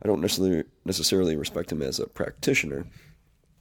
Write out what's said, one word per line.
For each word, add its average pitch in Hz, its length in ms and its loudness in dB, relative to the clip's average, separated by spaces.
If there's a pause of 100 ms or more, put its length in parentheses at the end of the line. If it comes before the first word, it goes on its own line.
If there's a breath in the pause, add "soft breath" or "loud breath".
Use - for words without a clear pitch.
I 101 60 0
don't 95 120 2
necessarily, 90 440 2 (200)
necessarily 87 520 2
respect 78 340 -6
him 78 100 -2
as 65 200 -4
a - 80 -4
practitioner. - 800 -2 (760 soft breath)